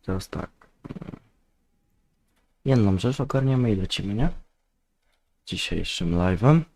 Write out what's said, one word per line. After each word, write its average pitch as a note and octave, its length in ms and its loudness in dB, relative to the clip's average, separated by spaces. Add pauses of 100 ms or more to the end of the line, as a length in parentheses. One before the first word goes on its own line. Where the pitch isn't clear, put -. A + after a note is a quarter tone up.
Teraz F#2+ 260 -6
tak. - 220 -10 (2250)
Jedną G#2+ 340 4
rzecz B2 220 -2
ogarniemy C3 520 0
i G2 40 2
lecimy, F#2+ 380 -4
nie? C#3+ 140 2 (1160)
Dzisiejszym E2+ 680 -4
live'em. F#2 460 4 (160)